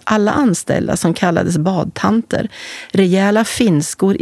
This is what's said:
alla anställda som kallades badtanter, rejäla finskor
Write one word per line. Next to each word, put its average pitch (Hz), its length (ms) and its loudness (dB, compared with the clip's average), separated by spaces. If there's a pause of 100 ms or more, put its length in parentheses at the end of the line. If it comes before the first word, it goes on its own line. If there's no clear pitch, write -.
alla 214 280 0
anställda - 640 0
som 170 180 0
kallades 175 440 0
badtanter, 190 880 -2 (420)
rejäla 196 540 2
finskor 190 760 0